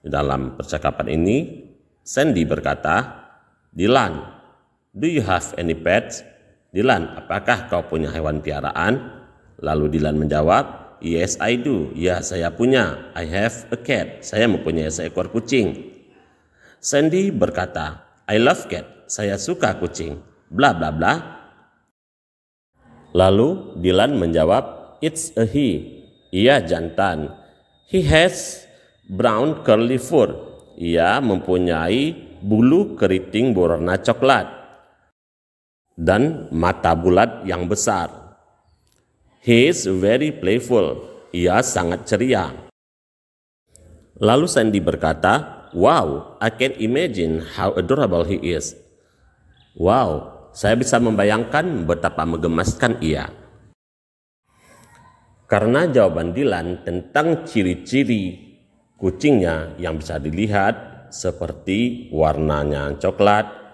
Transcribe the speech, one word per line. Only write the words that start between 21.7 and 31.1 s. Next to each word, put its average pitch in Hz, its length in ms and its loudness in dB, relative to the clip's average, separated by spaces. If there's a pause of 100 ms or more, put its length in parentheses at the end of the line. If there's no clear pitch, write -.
Lalu 101 640 2
Dylan 98 400 2
menjawab, 82 800 0
"It's 156 400 -6
a 113 80 2
he. 127 320 0 (480)
Ia 120 320 4
jantan. 82 720 -2 (560)
He 190 160 0
has 160 640 0 (400)
brown 113 560 0
curly 117 320 4
fur. 123 320 2 (480)
Ia 85 480 2